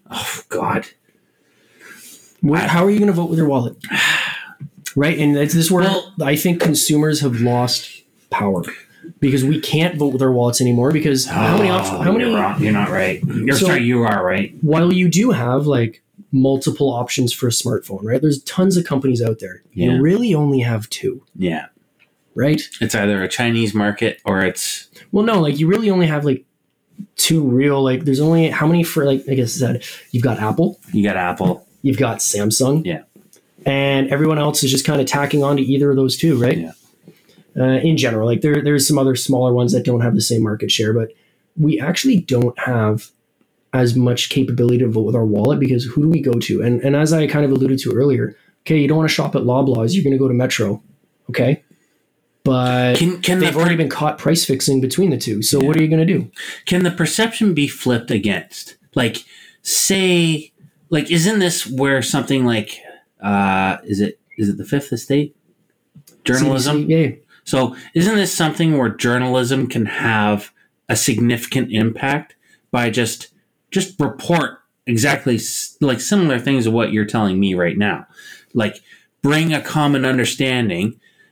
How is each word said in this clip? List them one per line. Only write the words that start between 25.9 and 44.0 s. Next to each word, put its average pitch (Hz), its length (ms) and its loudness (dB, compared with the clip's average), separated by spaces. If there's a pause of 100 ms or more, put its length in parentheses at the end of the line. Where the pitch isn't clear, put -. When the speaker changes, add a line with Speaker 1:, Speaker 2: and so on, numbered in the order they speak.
Speaker 2:
only 180 160 2
have, 151 180 0
like, 139 180 0 (720)
two 160 260 2
real, 139 400 2
like, 131 220 0
there's 139 160 2
only, 160 280 4
how 151 160 -2
many 170 160 2
for, 160 240 0
like, 135 220 0
like 139 100 0
I 127 80 0
said, 120 380 -4 (260)
you've 117 140 -2
got 113 160 0
Apple. 110 400 -2 (120)
Speaker 1:
You 104 120 2
got 98 140 0
Apple. 90 500 -2 (160)
Speaker 2:
You've 135 160 0
got 117 180 0
Samsung. 123 640 0
Speaker 1:
Yeah. 82 200 -6 (640)
Speaker 2:
And 139 460 2
everyone 156 260 2
else 147 260 0
is 135 80 2
just 131 140 0
kinda 147 180 2
tacking 143 400 0
on 143 140 2
to 139 60 0
either 139 260 2
of 135 80 2
those 135 180 2
two, 147 260 2
right? 127 160 2
Speaker 1:
Yeah. 80 140 -8 (880)
Speaker 2:
Uh, 131 200 2
in 160 180 2
general, 113 280 0
like, 117 140 2
there, 147 220 2
there's 143 260 2
some 147 100 2
other 135 180 2
smaller 127 360 0
ones 123 220 2
that 120 100 0
don't 120 160 0
have 117 160 2
the - 60 2
same 117 200 0
market 107 300 -2
share, 110 220 0
but 113 160 -2 (480)
we 156 200 2
actually 196 420 0
don't 120 400 0
have 110 520 -2 (640)
as 123 200 2
much 123 360 0